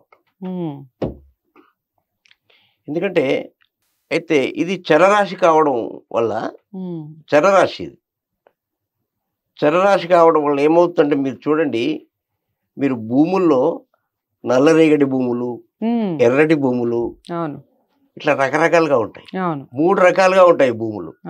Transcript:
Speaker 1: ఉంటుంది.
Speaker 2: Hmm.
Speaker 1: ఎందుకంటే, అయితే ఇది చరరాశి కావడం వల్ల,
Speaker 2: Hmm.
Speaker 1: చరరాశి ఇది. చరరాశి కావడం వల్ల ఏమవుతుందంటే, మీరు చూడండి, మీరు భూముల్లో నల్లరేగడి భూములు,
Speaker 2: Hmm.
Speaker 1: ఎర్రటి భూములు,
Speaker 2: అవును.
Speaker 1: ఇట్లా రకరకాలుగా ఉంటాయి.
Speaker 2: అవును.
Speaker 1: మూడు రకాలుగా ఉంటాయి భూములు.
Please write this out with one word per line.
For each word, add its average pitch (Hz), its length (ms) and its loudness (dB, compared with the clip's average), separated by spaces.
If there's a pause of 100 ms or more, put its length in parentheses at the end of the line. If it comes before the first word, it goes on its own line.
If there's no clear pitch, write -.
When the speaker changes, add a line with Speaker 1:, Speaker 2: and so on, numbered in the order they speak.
Speaker 1:
ఉంటుంది. - 460 -20
Speaker 2:
Hmm. 175 280 -8 (2250)
Speaker 1:
ఎందుకంటే, 156 640 -2 (640)
అయితే 151 400 0 (100)
ఇది 175 300 -6
చరరాశి 190 440 2
కావడం 156 640 0 (120)
వల్ల, 110 380 -4 (260)
Speaker 2:
Hmm. 175 300 -12 (240)
Speaker 1:
చరరాశి 185 540 2
ఇది. - 140 -16 (1700)
చరరాశి 175 440 2
కావడం 165 360 4
వల్ల 143 160 0
ఏమవుతుందంటే, 160 560 2
మీరు 135 220 -4 (100)
చూడండి, 147 580 -2 (720)
మీరు 135 160 -2
భూముల్లో 151 880 0 (680)
నల్లరేగడి 151 580 4
భూములు, 123 560 -4 (240)
Speaker 2:
Hmm. 214 380 -2
Speaker 1:
ఎర్రటి 147 320 2
భూములు, 120 640 -2 (180)
Speaker 2:
అవును. 151 280 -10 (540)
Speaker 1:
ఇట్లా 147 180 -2
రకరకాలుగా 151 640 2
ఉంటాయి. - 400 -8
Speaker 2:
అవును. 165 360 -6
Speaker 1:
మూడు 180 260 0
రకాలుగా 185 440 4
ఉంటాయి 147 260 4
భూములు. 107 420 -8 (180)